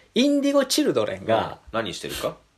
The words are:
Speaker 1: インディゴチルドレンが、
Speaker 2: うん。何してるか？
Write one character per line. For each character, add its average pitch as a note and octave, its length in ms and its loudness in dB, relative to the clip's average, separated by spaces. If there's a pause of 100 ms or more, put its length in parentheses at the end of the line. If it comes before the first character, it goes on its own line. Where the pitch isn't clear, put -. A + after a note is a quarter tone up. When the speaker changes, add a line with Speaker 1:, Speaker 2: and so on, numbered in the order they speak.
(140)
Speaker 1:
イ C4 120 4
ン C#4+ 140 4
デ C#4+ 100 2
ィ - 20 0
ゴ C#4 120 4
チ C#4+ 180 0
ル G3+ 120 0
ド A2 100 2
レ G2 140 -4
ン F#2+ 60 -14
が、 A2 340 0 (140)
Speaker 2:
う G#2+ 40 -6
ん。 - 20 0
何 F#2+ 160 -4
し - 60 -12
て - 80 -10
る - 60 -8
か？ D#3 220 -6 (220)